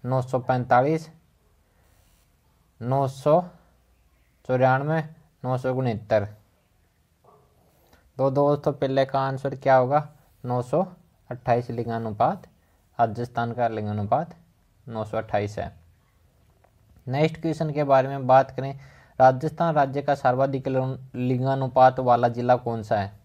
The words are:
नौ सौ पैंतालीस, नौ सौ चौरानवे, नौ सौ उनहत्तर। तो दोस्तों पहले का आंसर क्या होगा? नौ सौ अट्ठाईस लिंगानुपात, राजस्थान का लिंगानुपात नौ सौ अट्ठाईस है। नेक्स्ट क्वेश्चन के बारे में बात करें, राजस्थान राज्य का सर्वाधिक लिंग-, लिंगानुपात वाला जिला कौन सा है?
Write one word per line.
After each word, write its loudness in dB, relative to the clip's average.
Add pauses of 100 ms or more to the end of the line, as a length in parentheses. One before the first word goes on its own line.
नौ -2
सौ -4
पैंतालीस, 0 (1700)
नौ 0
सौ 2 (1040)
चौरानवे, 2 (440)
नौ -2
सौ -4
उनहत्तर। 0 (1900)
तो 2
दोस्तों 2
पहले 0
का -2
आंसर -4
क्या 4
होगा? 2 (360)
नौ -2
सौ -2 (440)
अट्ठाईस -2
लिंगानुपात, -4 (540)
राजस्थान -4
का -2
लिंगानुपात -4 (540)
नौ -8
सौ -8
अट्ठाईस -4
है। -10 (1300)
नेक्स्ट 0
क्वेश्चन -4
के -2
बारे 4
में -6
बात 6
करें, -10 (400)
राजस्थान 4
राज्य 0
का 0
सर्वाधिक 0
लिंग-, -2 (140)
लिंगानुपात 2
वाला 2
जिला 2
कौन -6
सा -2
है? -4 (120)